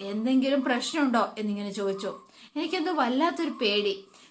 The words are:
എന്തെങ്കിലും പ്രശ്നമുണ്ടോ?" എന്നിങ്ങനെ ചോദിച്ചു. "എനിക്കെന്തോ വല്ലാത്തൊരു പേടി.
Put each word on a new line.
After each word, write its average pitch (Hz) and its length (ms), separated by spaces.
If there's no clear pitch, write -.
എന്തെങ്കിലും 254 640
പ്രശ്നമുണ്ടോ?" 254 760
എന്നിങ്ങനെ 202 320
ചോദിച്ചു. 196 500
"എനിക്കെന്തോ 330 360
വല്ലാത്തൊരു 302 580
പേടി. 208 540